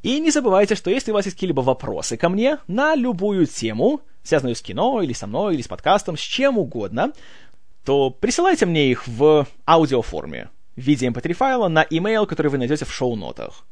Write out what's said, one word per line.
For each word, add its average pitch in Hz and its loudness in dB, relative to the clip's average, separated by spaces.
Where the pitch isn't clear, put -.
И 262 0
не 320 2
забывайте, 208 4
что 180 -4
если 226 0
у - 0
вас 202 2
есть 190 -6
какие-либо 151 0
вопросы 117 -2
ко 170 2
мне 226 2
на 277 2
любую 202 2
тему, 127 0
связанную 131 0
с - -8
кино, 208 0
или 127 -2
со - -8
мной, 165 -2
или 127 -4
с - -12
подкастом, 165 0
с - -10
чем 262 0
угодно, 127 -2
то 135 2
присылайте 320 2
мне 151 4
их - -2
в 143 4
аудиоформе, 120 2
в 127 -12
виде 127 2
M 117 0
P 123 -4
три 165 -4
файла 254 2
на 156 4
имейл, 202 0
который 151 0
вы 139 0
найдете 131 -2
в - -8
шоу-нотах. 101 -6